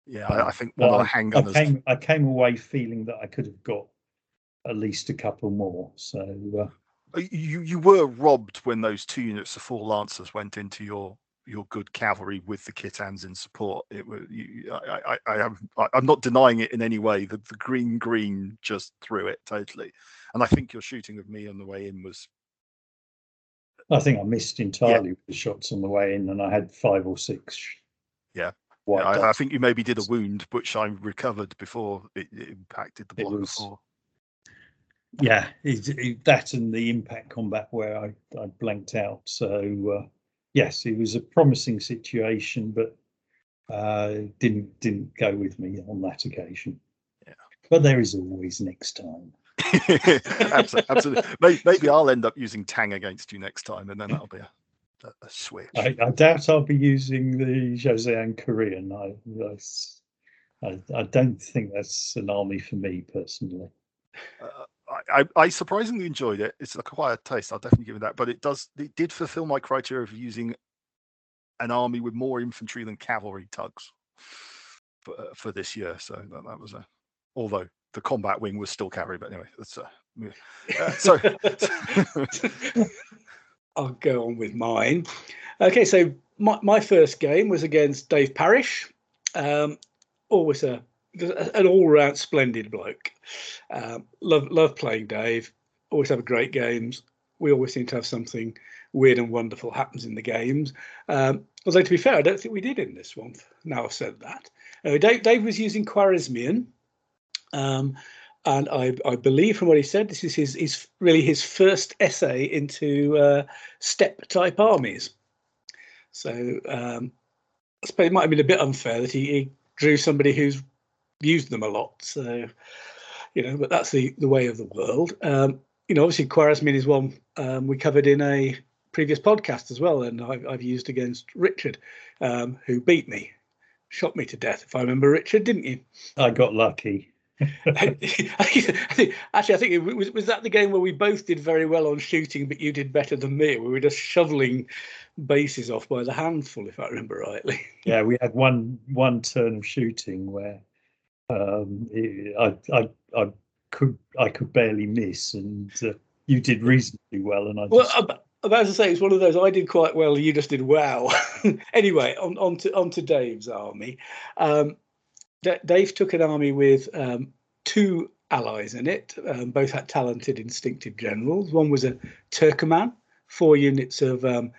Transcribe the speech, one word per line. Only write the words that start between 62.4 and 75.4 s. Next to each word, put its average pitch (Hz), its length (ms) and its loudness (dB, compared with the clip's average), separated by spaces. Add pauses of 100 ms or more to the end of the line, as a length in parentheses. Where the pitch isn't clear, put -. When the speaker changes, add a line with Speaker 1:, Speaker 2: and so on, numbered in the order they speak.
Speaker 2:
for - 180 -10
me 92 360 -6
personally. 90 560 -10 (720)
Speaker 1:
Uh, - 220 -18 (240)
I, - 320 0
I, 143 40 4 (120)
I 165 120 6
surprisingly 202 580 -6
enjoyed 120 340 -4
it. 104 200 -4
It's - 140 -14
an - 60 -14
acquired 127 440 -6
taste. 113 280 -8
I'll 104 60 -10
definitely 120 280 2
give 107 100 -14
it 104 40 -12
that. 107 160 -8
But 120 120 -2
it 120 120 -8
does, 143 360 -6
it 147 200 -14
did 165 160 -4
fulfill 160 340 -8
my 139 140 -4
criteria 131 440 -6
of 104 80 -16
using 117 420 -10 (1080)
an 120 100 -6
army 123 300 -2
with 117 140 -8
more 127 260 -6
infantry 120 440 -12
than 107 120 -14
cavalry 98 560 -10
tugs - 400 -16 (1080)
for, - 200 -18
uh, - 140 -16
for 107 180 -14